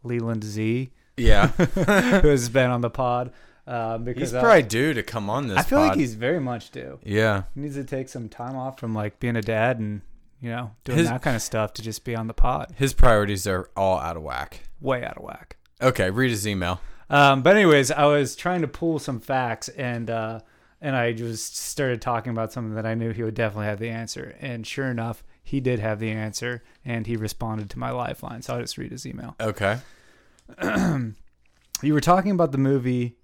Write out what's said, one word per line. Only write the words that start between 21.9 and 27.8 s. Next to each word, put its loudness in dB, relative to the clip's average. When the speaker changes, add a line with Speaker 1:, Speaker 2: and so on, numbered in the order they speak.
Speaker 1:
talking -4
about -4
something -8
that -6
I -2
knew -2
he -6
would -4
definitely -2
have -4
the -6
answer. -10
And -10
sure -4
enough, -6
he -4
did 0
have -4
the -4
answer, -6
and -4
he -4
responded -6
to -10
my -6